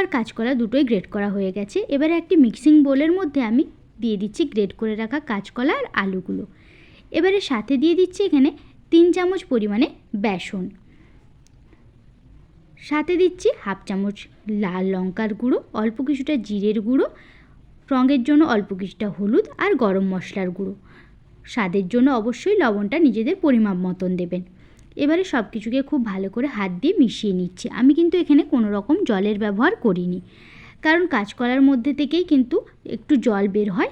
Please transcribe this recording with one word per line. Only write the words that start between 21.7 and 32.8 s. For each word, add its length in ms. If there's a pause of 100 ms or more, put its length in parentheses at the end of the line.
জন্য 160 (120)
অবশ্যই 420
লবণটা 340 (100)
নিজেদের 380
পরিমাপ 420
মতন 240 (100)
দেবেন। 220 (540)
এবারে 360
সব 180
কিছুকে 300 (100)
খুব 100 (120)
ভালো 220
করে 120 (100)
হাত 240
দিয়ে 180
মিশিয়ে 420
নিচ্ছি। 260 (120)
আমি 200
কিন্তু 240
এখানে 200 (100)
কোনো 240
রকম 200 (120)
জলের 360
ব্যবহার 300 (100)
করিনি, 360 (640)
কারণ 180 (120)
কাঁচকলার 540
মধ্যে 320
থেকেই 320
কিন্তু 240 (400)